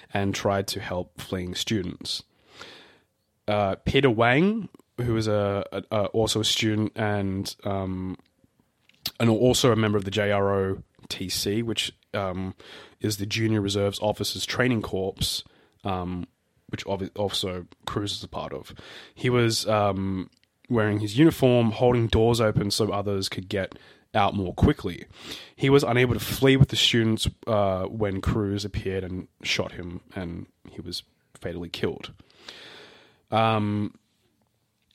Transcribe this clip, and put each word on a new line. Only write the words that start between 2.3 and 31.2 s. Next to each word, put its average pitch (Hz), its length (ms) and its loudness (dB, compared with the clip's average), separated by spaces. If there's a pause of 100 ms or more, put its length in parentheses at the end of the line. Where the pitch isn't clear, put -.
Uh, 104 280 0 (100)
Peter 139 240 4
Wang, 139 580 2 (320)
who 120 140 -2
was 110 140 0
a, 101 440 0
a, 98 120 -6 (120)
a, 101 120 2
also 110 340 0
a 104 40 -2
student 107 500 0
and, 101 680 -2
um, 92 540 -4 (1000)
and 117 100 4
also 120 420 4
a 110 60 4
member 107 200 2
of 101 60 -2
the 95 80 -6
J 101 200 0
R 98 220 2
O 95 300 -2 (240)
T 92 220 -8
C, 101 340 -2
which, 113 300 -4 (200)
um, 95 400 -4 (460)
is 104 180 -2
the 101 80 -6
Junior 110 360 0
Reserves 101 400 -2
Officers 104 440 -2
Training 123 360 0
Corps, - 640 -4 (420)
um, 90 420 -6 (400)
which - 180 -10
obvi-, 95 320 -6
also 92 480 -4 (200)
Cruz 104 260 -4
is - 120 -10
a 90 40 -12
part - 240 -10
of. - 220 -12 (420)
He - 140 0
was, 117 400 2
um, 95 600 0 (400)
wearing 107 300 2
his 104 180 -4
uniform, 123 540 6
holding 120 360 4
doors 113 340 4
open 104 300 2
so 104 200 0
others 98 380 -2
could 95 180 -10
get 98 260 -4 (400)
out 101 200 4
more 92 200 -2
quickly. - 520 0 (500)
He 135 140 2
was 139 140 8
unable 120 300 4
to 104 60 0
flee 135 380 4
with 135 120 8
the - 60 -6
students, 113 520 2 (180)
uh, 98 380 0
when 101 360 -4
Cruz 101 460 -2
appeared 95 400 -4
and 90 220 -8 (160)
shot - 300 -2
him, 87 280 -10 (140)
and 87 320 -8 (240)
he - 100 -14
was 90 220 -10 (360)